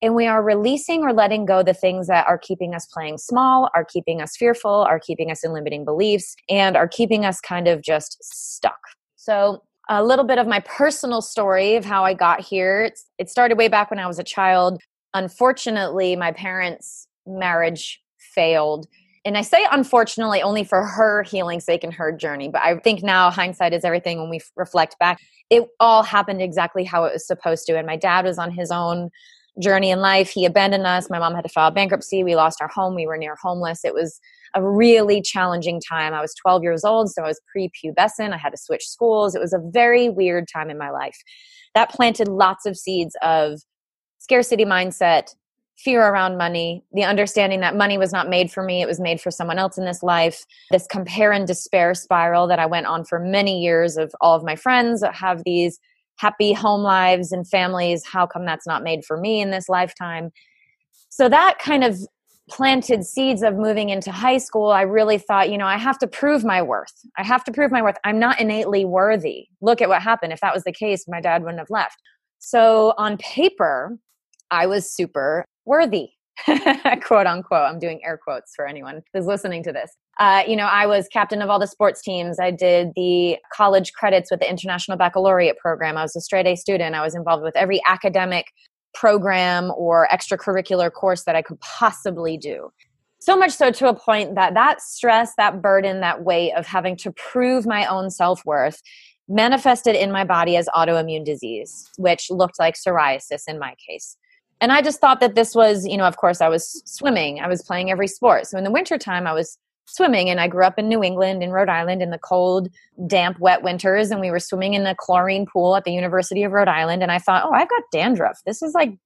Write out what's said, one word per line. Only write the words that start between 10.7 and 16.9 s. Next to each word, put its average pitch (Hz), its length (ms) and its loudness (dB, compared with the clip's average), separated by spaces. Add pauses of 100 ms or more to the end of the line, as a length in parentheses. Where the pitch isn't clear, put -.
story 202 560 0
of 214 80 -2
how 196 220 0
I 190 80 0
got 175 260 2
here. 190 440 0
It's, - 200 -8 (140)
it 185 100 -8
started 233 300 2
way 226 100 4
back 208 220 2
when 202 100 -8
I 185 60 -6
was 175 120 -8
a 175 60 -8
child. 185 560 0 (340)
Unfortunately, 190 1000 -2
my 170 160 -2
parents' 185 760 -8 (200)